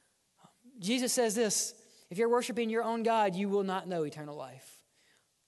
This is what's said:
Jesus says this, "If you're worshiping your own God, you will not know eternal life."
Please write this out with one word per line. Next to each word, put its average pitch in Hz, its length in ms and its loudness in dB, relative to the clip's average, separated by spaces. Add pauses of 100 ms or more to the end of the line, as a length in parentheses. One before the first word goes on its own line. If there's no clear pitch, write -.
(800)
Jesus 233 340 0
says 226 220 2
this, 214 400 0 (360)
"If 175 80 -6
you're 233 100 2
worshiping 240 400 2
your 226 140 0
own 226 200 -2
God, 220 340 4
you 196 120 0
will 202 140 2
not 190 240 -2
know 175 160 -2
eternal 147 340 -8
life." 131 420 -16 (680)